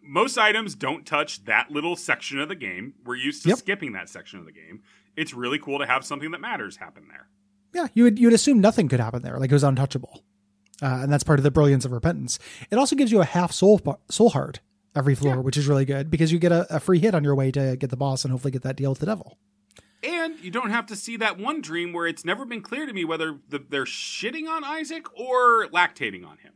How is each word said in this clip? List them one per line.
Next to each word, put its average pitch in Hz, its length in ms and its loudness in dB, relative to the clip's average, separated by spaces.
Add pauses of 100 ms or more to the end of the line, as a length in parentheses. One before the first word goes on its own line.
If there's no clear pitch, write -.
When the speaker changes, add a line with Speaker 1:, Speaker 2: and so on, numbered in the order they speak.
Speaker 1:
Most 165 360 0
items 214 380 2
don't 147 300 -6
touch 156 400 -4
that 117 260 0
little 151 240 -4
section 139 440 -6
of 151 100 -6
the 196 60 -10
game. 113 380 -12 (120)
We're 120 100 -8
used 135 280 -6
to 160 60 2
Speaker 2:
Yep. 226 100 2
Speaker 1:
skipping 180 340 -6
that 92 160 -12
section - 300 -18
of 85 60 -20
the 80 60 -20
game. 80 300 -20 (340)
It's 156 180 -8
really 123 260 -4
cool 139 200 -6
to 139 60 -4
have 127 200 0
something 147 260 -10
that 170 100 -12
matters 175 360 -10
happen 80 300 -20
there. 76 200 -20 (460)
Speaker 2:
Yeah, 349 200 -4
you 233 100 6
would, 233 160 6
you 240 80 8
would 233 60 8
assume 233 260 4
nothing 196 300 4
could 123 100 0
happen 117 220 -4
there, 127 180 -8
like 131 120 0
it 143 40 6
was 139 80 6
untouchable. 135 600 -2 (580)
Uh, 131 220 -2
and 143 100 2
that's 143 100 2
part 151 160 4
of 135 40 0
the 143 80 4
brilliance 139 340 4
of 123 80 -4
Repentance. 135 460 -4 (300)
It 208 80 0
also 277 200 2
gives 262 140 4
you 214 100 6
a 160 40 6
half 175 280 0
soul, 196 260 6 (300)
soul 220 220 6
heart - 280 -4 (360)
every 139 200 4
floor, 135 200 2
Speaker 1:
Yeah. 127 60 -2
Speaker 2:
which 131 140 -2
is 143 120 0
really 139 180 4
good 139 260 -4
because 160 200 2
you 170 80 2
get 175 120 4
a, 170 240 0
a 139 60 0
free 180 180 4
hit 196 160 2
on 151 80 2
your 143 120 4
way 135 160 0
to 131 260 0
get 135 120 -4
the 127 60 -6
boss 135 300 -2
and 135 60 -2
hopefully 127 200 -4
get 127 120 -6
that 131 120 -4
deal 139 140 -2
with 135 100 -2
the 147 60 -2
devil. 196 320 -6 (680)
Speaker 1:
And 330 380 -6
you 180 100 -12
don't 226 200 -4
have 226 160 -2
to 202 100 -12
see 233 200 -12
that 202 220 -2
one 285 220 -6
dream 170 320 -6
where 170 120 -4
it's 165 200 -6
never 208 180 -4
been 233 180 -12
clear 269 240 -10
to 269 60 -10
me 185 140 -6
whether 160 320 -6 (100)
the, 143 120 -8 (100)
they're 139 160 -4
shitting 311 640 -10
on 320 160 -6
Isaac 320 400 -10 (120)
or 247 500 2
lactating 110 600 -2
on 76 120 -20
him. - 160 -20